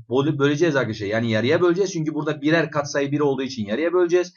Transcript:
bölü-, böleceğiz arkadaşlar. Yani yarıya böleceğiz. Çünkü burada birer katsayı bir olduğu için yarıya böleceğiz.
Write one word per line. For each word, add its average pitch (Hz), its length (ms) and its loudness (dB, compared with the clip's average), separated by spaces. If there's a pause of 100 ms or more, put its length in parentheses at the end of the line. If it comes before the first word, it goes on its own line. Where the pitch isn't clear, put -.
bölü-, 139 300 0
böleceğiz 143 360 2
arkadaşlar. 107 320 -2
Yani 113 240 0
yarıya 127 300 2
böleceğiz. 180 300 2
Çünkü 156 220 -4
burada 147 280 -4
birer 156 300 2
katsayı 143 400 -2
bir 147 80 0
olduğu 135 240 0
için 127 220 -6
yarıya 147 280 -2
böleceğiz. 175 440 2